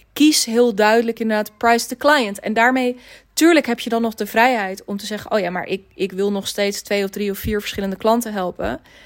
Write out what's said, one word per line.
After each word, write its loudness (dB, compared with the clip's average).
kies 4
heel 2
duidelijk 2
inderdaad -2
price 2
the -10
client. 2
En -6
daarmee, 2
tuurlijk 4
heb -2
je -10
dan -2
nog -4
de -6
vrijheid 0
om -6
te -10
zeggen, -10
"Oh 2
ja, -2
maar -6
ik, -6
ik -4
wil -2
nog -4
steeds -4
twee -2
of -4
drie -4
of -8
vier -4
verschillende -6
klanten 0
helpen." -6